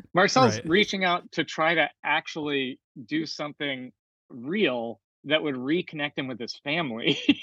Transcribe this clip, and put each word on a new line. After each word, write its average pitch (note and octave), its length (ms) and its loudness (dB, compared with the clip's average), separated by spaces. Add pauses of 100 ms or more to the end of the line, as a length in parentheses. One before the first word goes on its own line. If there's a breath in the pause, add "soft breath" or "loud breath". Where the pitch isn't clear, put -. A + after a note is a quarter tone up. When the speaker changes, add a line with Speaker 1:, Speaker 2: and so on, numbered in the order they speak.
(140)
Speaker 1:
Marcel's G3+ 420 6
Speaker 2:
Right. C#3 120 -6
Speaker 1:
reaching F#3+ 360 4
out F3 280 0
to D#3+ 120 -2
try E3 300 2
to D3+ 140 4 (160)
actually D3 720 -2 (280)
do D#3+ 200 -2
something C#3+ 640 -8 (380)
real B2+ 720 -2 (240)
that D#3 180 2
would D3 140 -2
reconnect D3 600 -4
him C#3 120 -4
with B2 100 -8
his A#2 180 -8
family, C#3+ 640 -2 (240)